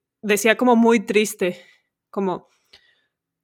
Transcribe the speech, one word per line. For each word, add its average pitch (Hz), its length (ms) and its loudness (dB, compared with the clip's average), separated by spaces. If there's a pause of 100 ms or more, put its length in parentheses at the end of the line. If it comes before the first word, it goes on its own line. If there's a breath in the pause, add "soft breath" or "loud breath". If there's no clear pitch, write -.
(220)
decía 214 360 0
como 247 180 2
muy 233 240 4
triste, 208 580 -4 (520 soft breath)
como, 190 400 -8 (960)